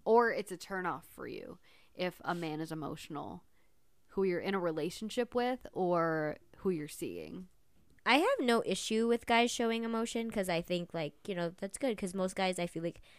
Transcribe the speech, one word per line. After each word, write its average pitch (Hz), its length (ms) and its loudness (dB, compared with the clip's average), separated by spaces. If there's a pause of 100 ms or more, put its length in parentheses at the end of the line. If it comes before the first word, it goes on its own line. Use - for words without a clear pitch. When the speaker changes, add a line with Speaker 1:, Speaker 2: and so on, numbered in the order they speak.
Speaker 1:
or 226 260 6
it's 175 200 -4
a 180 60 -8
turnoff 175 460 -6 (120)
for 131 120 -10
you - 300 -12 (380)
if 180 280 -6
a 175 120 -2
man 156 260 -4
is 160 100 -6
emotional, 156 720 -8 (640)
who 196 140 0
you're 180 160 2
in 196 140 -2
a 196 60 2
relationship 175 760 -2
with 247 400 0
or 165 640 2 (200)
who 196 120 0
you're 151 180 -2
seeing. 107 600 -8 (580)
Speaker 2:
I 226 120 6
have 466 280 4
no 233 200 6
issue 220 420 0
with 240 180 2
guys 233 240 4
showing 233 340 0
emotion 226 460 -2
'cause 196 200 0
I 170 120 2
think, 175 320 -2
like, 156 200 -4 (140)
you 208 60 -2
know, 175 240 0
that's 196 220 -8
good 240 180 0
'cause 185 160 -4
most 185 220 0
guys, 185 240 0
I 175 80 0
feel 165 160 -6
like, 175 180 -4 (180)